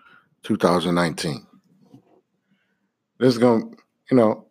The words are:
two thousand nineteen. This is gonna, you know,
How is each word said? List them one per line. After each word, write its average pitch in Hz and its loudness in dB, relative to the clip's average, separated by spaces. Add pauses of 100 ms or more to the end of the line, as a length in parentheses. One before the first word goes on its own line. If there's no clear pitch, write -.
(420)
two 110 -4
thousand 87 0
nineteen. 85 -4 (1700)
This 120 2
is 110 -6
gonna, 113 2 (460)
you 135 2
know, 110 0